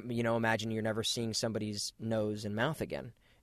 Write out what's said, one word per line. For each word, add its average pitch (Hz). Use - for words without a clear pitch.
<laughs> 120
you 117
know, 117
imagine 113
you're 110
never 110
seeing 113
somebody's 107
nose 107
and 104
mouth 131
again, 76